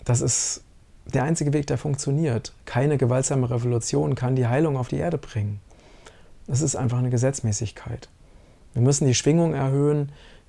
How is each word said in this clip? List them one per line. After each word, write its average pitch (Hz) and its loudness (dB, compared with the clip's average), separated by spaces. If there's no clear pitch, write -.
Das 123 2
ist - -2
der 131 0
einzige 151 0
Weg, 147 0
der 135 -2
funktioniert. 139 -2
Keine 143 0
gewaltsame 131 2
Revolution 123 0
kann 127 0
die 127 2
Heilung 139 2
auf 127 -4
die 147 -4
Erde 165 -2
bringen. 104 -6
Das 131 -2
ist 151 -2
einfach 123 0
eine 123 0
Gesetzmäßigkeit. 117 -2
Wir 120 2
müssen 139 4
die 127 4
Schwingung 160 4
erhöhen, 143 0